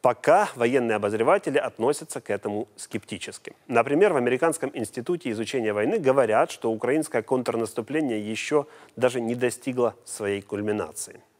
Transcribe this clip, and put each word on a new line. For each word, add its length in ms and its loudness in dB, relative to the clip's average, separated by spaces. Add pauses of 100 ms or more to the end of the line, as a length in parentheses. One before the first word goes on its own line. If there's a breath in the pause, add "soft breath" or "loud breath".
Пока 520 4
военные 420 2
обозреватели 640 2
относятся 640 -4
к 100 -12
этому 460 -4
скептически. 800 -12 (100)
Например, 460 4
в 40 2
Американском 560 0
институте 580 -6
изучения 420 -2
войны 260 0
говорят, 540 4
что 180 -4
украинское 520 -2
контрнаступление 1000 -2
ещё 480 -2 (260 loud breath)
даже 260 0
не 140 -2
достигло 720 -2
своей 380 -4
кульминации. 800 -6 (180)